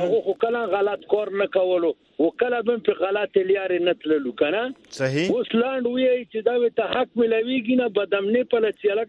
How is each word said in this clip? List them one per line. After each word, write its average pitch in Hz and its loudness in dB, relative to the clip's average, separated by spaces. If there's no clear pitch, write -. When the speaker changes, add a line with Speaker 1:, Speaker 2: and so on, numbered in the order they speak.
Speaker 1:
هغه 196 0
خو 190 0
کله 233 0
غلط 202 -2
کار 202 -2
نه 196 -2
کولو. 180 0
و 156 2
کله 247 0
به 226 0
هم 226 -4
په 202 4
غلطې 196 0
لارې 190 0
نه 170 2
تللو، 143 0
که 147 2
نه؟ 226 -2
Speaker 2:
صحیح. 139 0
Speaker 1:
اوس 240 -2
لنډ 254 0
ووایي 254 0
چې 220 -4
دا 240 0
به 233 0
ته 214 2
حق 247 0
میلاویږي 233 0
نه، 240 0
به 202 0
دمنې 208 2
په 233 4
لاره 208 -2
څیاله 208 0